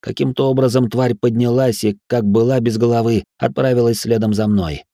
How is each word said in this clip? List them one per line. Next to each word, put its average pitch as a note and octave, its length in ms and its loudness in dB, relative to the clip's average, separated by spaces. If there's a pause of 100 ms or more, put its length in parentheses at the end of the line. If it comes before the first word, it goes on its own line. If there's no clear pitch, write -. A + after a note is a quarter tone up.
Каким-то C3+ 480 -4
образом B2+ 400 2
тварь A#2+ 260 0
поднялась A#2+ 680 0
и, G#2 140 -2 (100)
как A#2+ 180 -2
была A2+ 340 2
без A2+ 180 -2
головы, A#2 460 0 (140)
отправилась A#2+ 640 0
следом A2 340 0
за G#2+ 140 0
мной. F2 460 -2